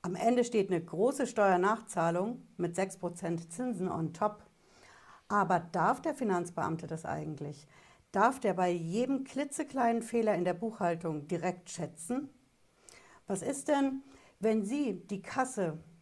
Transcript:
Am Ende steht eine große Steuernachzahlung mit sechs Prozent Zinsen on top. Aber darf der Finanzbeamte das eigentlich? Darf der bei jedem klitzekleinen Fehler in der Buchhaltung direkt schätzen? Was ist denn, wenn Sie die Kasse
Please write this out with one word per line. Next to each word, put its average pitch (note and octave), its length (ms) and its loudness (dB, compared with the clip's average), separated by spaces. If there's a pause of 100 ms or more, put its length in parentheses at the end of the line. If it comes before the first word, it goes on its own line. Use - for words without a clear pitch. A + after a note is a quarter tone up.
Am F3+ 140 -4
Ende A#3+ 260 4
steht G#3+ 300 2
eine E3+ 120 0
große A#3+ 440 0
Steuernachzahlung F#3+ 1160 2 (120)
mit E3+ 180 -2
sechs F#3+ 220 -2
Prozent E3+ 560 -6
Zinsen A3 360 -4
on D#3+ 240 -2
top. G#3 300 -2 (880)
Aber F#3 320 4
darf F3+ 420 2
der D4+ 140 -2
Finanzbeamte F3 720 -2
das D#3+ 160 -8
eigentlich? D3+ 640 -8 (420)
Darf A#3 300 4
der G3 140 2
bei F3+ 160 4
jedem G#3 520 0
klitzekleinen C4 800 0
Fehler A3 320 2
in F3+ 100 0
der F3+ 100 2
Buchhaltung E3+ 760 -2
direkt F3+ 420 -4
schätzen? B3 580 -6 (1000)
Was F#3+ 140 -2
ist C#4 260 -4
denn, C#4 340 2 (380)
wenn A3 240 4
Sie A#3+ 420 -2
die G3 160 -6
Kasse G3+ 560 -2 (240)